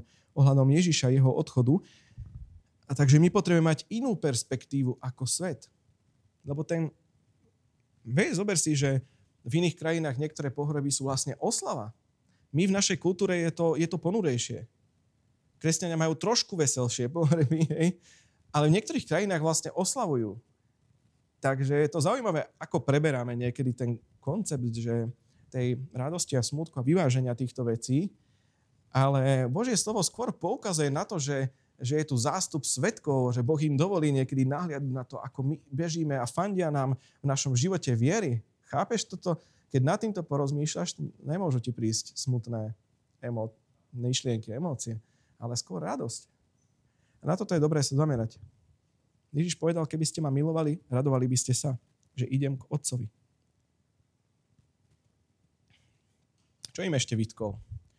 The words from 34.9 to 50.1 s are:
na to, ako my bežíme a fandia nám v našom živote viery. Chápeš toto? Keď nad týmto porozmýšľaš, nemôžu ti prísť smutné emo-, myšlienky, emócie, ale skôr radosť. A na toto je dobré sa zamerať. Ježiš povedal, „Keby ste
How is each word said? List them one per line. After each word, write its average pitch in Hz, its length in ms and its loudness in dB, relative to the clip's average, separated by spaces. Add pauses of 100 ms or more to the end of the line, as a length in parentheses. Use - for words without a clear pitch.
na 131 60 -6
to, 127 160 -12
ako - 220 -12 (100)
my 156 60 -2 (100)
bežíme 156 480 -2
a 120 160 -2
fandia 180 400 -2
nám 135 240 0
v - 320 -10
našom 135 320 0
živote 170 400 0
viery. 139 480 0 (240)
Chápeš 196 400 -2
toto? 175 320 -4 (320)
Keď 135 80 4
nad 165 160 2
týmto 214 240 -4
porozmýšľaš, 147 800 -4 (240)
nemôžu 156 320 -2
ti 120 160 -4
prísť 113 480 -4
smutné 117 560 -4 (400)
emo-, 113 380 -6 (420)
myšlienky, 120 560 -4
emócie, 120 480 -6 (400)
ale 120 160 -8
skôr - 240 -10
radosť. 160 480 -8 (960)
A 147 100 0
na - 60 0
toto 190 180 0
je 147 60 4
dobré 151 180 2
sa 135 160 0
zamerať. 135 400 0 (920)
Ježiš 160 240 -2
povedal, 165 320 0
„Keby 160 160 -4
ste 147 160 -4